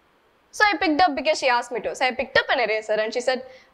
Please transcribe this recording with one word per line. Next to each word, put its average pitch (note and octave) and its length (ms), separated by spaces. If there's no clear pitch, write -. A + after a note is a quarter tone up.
So - 120
I G4+ 120
picked E4 240
up, F4 140
because D#4 240
she D4 100
asked A#3+ 220
me A#3 100
to. F3 140
So C4+ 100
I B3+ 80
picked A#3+ 240
up B3+ 140
an E4 100
eraser G#3+ 340
and G#3+ 200
she B3+ 60
said, B3+ 240